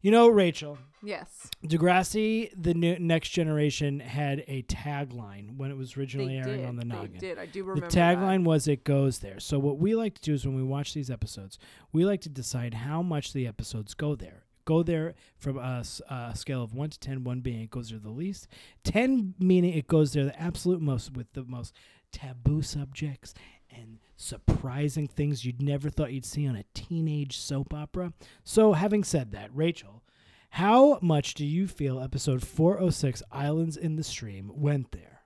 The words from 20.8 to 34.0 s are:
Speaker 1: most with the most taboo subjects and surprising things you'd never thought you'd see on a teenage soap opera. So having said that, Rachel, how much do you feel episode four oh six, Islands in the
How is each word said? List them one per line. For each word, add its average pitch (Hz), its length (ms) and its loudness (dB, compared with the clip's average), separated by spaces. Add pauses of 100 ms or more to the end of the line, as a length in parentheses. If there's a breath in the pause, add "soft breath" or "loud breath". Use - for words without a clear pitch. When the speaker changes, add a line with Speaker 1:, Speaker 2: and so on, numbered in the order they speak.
Speaker 1:
most 139 320 -2
with 123 200 -12
the 131 120 -10
most 120 300 -12 (380 soft breath)
taboo 135 500 -2
subjects 139 720 -8 (400 loud breath)
and 113 240 -20 (180)
surprising 139 920 -2
things 143 360 -2
you'd 123 180 -4
never 143 280 -2
thought 135 220 -2
you'd 131 140 -8
see 147 200 -4
on 127 80 -2
a 104 100 -8 (100)
teenage 151 640 -4
soap 139 360 -6
opera. 151 380 -8 (320 loud breath)
So 214 300 6
having 202 280 2
said 127 300 -2
that, 104 200 -12
Rachel, 131 520 -4 (460 soft breath)
how 254 520 8
much 156 320 2
do 147 100 -4
you 165 220 0
feel 135 320 -4
episode 131 480 -2
four 175 320 2
oh 180 120 4
six, - 320 -2 (100)
Islands 156 440 -2
in 156 200 -2
the 156 80 -4